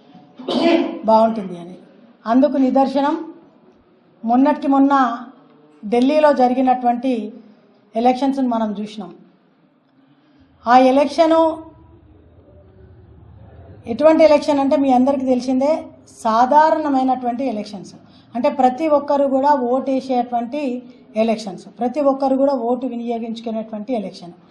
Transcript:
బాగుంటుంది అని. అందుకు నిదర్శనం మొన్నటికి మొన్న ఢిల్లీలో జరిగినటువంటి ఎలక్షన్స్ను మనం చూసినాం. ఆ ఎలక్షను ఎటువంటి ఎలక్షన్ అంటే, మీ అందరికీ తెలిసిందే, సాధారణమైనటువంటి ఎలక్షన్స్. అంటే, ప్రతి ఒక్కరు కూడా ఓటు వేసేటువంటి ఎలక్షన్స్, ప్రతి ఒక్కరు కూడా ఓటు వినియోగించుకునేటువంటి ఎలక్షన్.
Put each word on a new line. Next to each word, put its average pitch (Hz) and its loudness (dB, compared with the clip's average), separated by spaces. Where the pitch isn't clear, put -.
బాగుంటుంది 220 2
అని. 170 -18
అందుకు 262 2
నిదర్శనం 269 0
మొన్నటికి 269 0
మొన్న 269 2
ఢిల్లీలో 285 2
జరిగినటువంటి 247 0
ఎలక్షన్స్ను 254 0
మనం 226 -4
చూసినాం. 202 -12
ఆ 240 6
ఎలక్షను 311 2
ఎటువంటి 311 4
ఎలక్షన్ 294 2
అంటే, 277 2
మీ 277 2
అందరికీ 262 2
తెలిసిందే, 262 0
సాధారణమైనటువంటి 262 2
ఎలక్షన్స్. 208 -10
అంటే, 254 0
ప్రతి 262 0
ఒక్కరు 285 2
కూడా 269 2
ఓటు 262 -2
వేసేటువంటి 247 -4
ఎలక్షన్స్, 214 -4
ప్రతి 247 -4
ఒక్కరు 269 0
కూడా 277 0
ఓటు 247 -4
వినియోగించుకునేటువంటి 226 -8
ఎలక్షన్. 180 -10